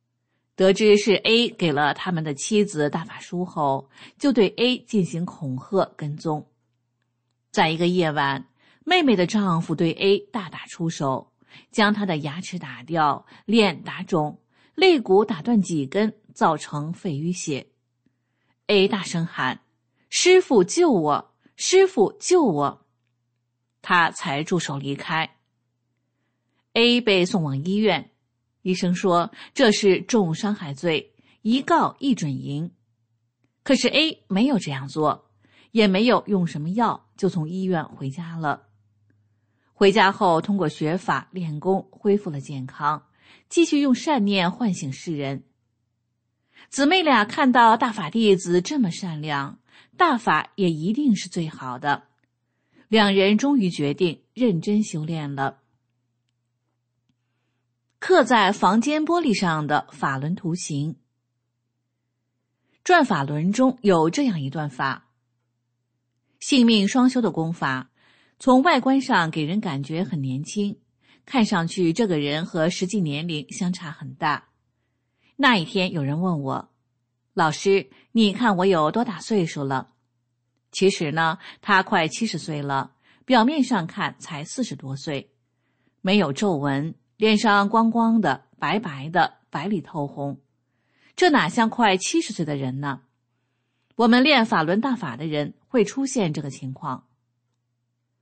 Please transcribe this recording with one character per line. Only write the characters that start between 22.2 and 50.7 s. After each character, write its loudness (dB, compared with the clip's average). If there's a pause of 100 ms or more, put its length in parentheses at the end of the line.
我！” 0 (960)
他 2
才 -6
住 -2
手 -6
离 -8
开。 -6 (1400)
A 4
被 2
送 -2
往 -4
医 -2
院， 0 (520)
医 -2
生 0
说 0 (240)
这 4
是 2
重 0
伤 -4
害 -10
罪， -4 (280)
一 0
告 2
一 -2
准 -6
赢。 -8 (920)
可 2
是 -2
A 0
没 0
有 0
这 -6
样 -8
做， -2 (400)
也 4
没 2
有 4
用 0
什 -10
么 -6
药， -4
就 -2
从 -4
医 -6
院 -2
回 -10
家 -12
了。 -6 (1080)
回 4
家 4
后， 2
通 -4
过 -2
学 -4
法 -6
练 -8
功， -2
恢 0
复 -8
了 -10
健 -12
康， -6 (420)
继 2
续 0
用 2
善 0
念 2
唤 -2
醒 -6
世 -8
人。 -8 (1300)
姊 0
妹 4
俩 4
看 0
到 6
大 -2
法 -8
弟 4
子 2
这 -4
么 0
善 -8
良， -6 (380)
大 2
法 0
也 2